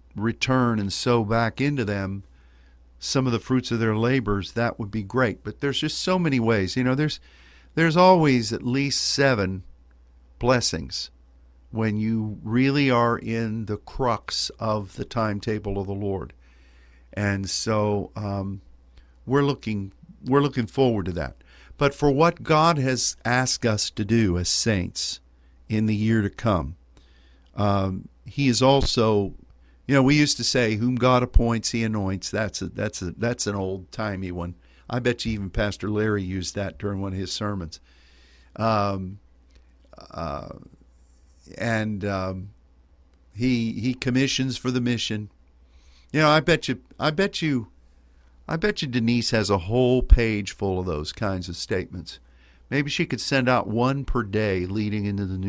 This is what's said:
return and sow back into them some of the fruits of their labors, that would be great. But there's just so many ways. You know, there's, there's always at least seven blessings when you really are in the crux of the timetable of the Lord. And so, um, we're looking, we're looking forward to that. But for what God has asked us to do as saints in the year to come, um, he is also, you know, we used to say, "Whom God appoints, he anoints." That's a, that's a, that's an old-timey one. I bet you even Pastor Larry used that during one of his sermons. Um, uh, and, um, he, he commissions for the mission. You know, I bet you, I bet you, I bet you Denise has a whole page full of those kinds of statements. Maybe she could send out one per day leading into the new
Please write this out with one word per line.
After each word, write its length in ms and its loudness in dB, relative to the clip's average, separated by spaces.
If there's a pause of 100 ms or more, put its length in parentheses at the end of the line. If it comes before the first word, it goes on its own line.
(140)
return 640 0
and 140 -2
sow 320 2
back 360 0
into 240 0
them 380 -4 (800)
some 260 0
of 60 2
the 80 0
fruits 320 0
of 80 0
their 160 2
labors, 560 0
that 260 -2
would 140 -8
be 100 -4
great. 400 -2
But 160 -10
there's 220 -2
just 180 -4
so 220 0
many 180 2
ways. 380 2
You 80 0
know, 100 2
there's, 240 -2 (560)
there's 220 4
always 560 6
at 100 -4
least 380 0
seven 640 2 (720)
blessings 720 0 (640)
when 240 0
you 460 -2
really 480 2
are 280 2
in 480 -4
the 100 -4
crux 840 -4
of 380 -4
the 80 -6
timetable 720 -2
of 80 -4
the 60 -6
Lord. 400 -6 (800)
And 380 -2
so, 640 -2
um, 440 -6 (640)
we're 160 2
looking, 500 -4 (320)
we're 180 4
looking 240 0
forward 400 2
to 60 -4
that. 240 -6 (400)
But 180 2
for 160 2
what 320 2
God 360 4
has 460 0
asked 420 0
us 240 0
to 140 -4
do 340 2
as 100 -2
saints 720 -2 (480)
in 180 0
the 80 2
year 280 2
to 80 0
come, 460 0 (800)
um, 520 0 (160)
he 240 0
is 140 4
also, 720 4 (520)
you 80 2
know, 80 6
we 120 6
used 220 4
to 80 -6
say, 320 2
"Whom 200 0
God 260 4
appoints, 480 4
he 140 0
anoints." 460 -2
That's 300 -4
a, 60 -6
that's 340 -6
a, 120 -6
that's 340 -4
an 80 -2
old-timey 760 -6
one. 240 -6 (360)
I 80 -2
bet 260 -2
you 80 -2
even 160 -6
Pastor 400 -4
Larry 340 0
used 320 -6
that 220 -6
during 240 -6
one 120 -6
of 60 -6
his 140 -6
sermons. 480 -6 (760)
Um, 640 -2 (880)
uh, 400 -8 (1080)
and, 460 -2
um, 460 -4 (840)
he, 380 0
he 220 -2
commissions 640 0
for 140 -4
the 100 2
mission. 500 -2 (800)
You 80 2
know, 100 6
I 100 6
bet 280 2
you, 120 -2 (180)
I 120 0
bet 320 -2
you, 260 0 (800)
I 80 -2
bet 240 -2
you 80 -4
Denise 440 0
has 180 2
a 80 4
whole 440 2
page 500 4
full 260 -2
of 80 -4
those 260 -4
kinds 360 -4
of 80 -8
statements. 640 -8 (520)
Maybe 200 -2
she 160 -2
could 140 -4
send 280 2
out 180 2
one 380 0
per 180 0
day 440 0
leading 380 -2
into 220 -2
the 120 -4
new 100 -4